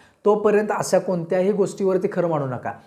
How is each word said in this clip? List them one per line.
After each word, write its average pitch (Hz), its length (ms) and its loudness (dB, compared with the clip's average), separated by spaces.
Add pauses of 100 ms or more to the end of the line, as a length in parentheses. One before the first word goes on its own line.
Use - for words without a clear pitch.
(260)
तोपर्यंत 208 460 4
अशा - 280 0
कोणत्याही 185 520 0
गोष्टीवरती 190 600 0
खरं 175 160 0
मानू 151 180 -2
नका. 113 260 -6 (160)